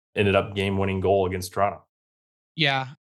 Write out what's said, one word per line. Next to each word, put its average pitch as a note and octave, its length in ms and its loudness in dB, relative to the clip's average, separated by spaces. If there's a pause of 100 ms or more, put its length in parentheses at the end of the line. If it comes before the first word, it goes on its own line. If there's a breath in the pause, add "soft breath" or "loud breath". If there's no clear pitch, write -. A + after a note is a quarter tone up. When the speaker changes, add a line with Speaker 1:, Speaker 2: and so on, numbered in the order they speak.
(160)
Speaker 1:
ended G2+ 200 2
up G2 200 0
game-winning G2 460 -2
goal F#2+ 260 2
against F#2 260 -8
Toronto. G2 300 -2 (720)
Speaker 2:
Yeah, C3+ 340 0 (120)